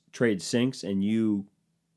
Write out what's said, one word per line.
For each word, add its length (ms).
trade 300
sinks, 400
and 220
you, 420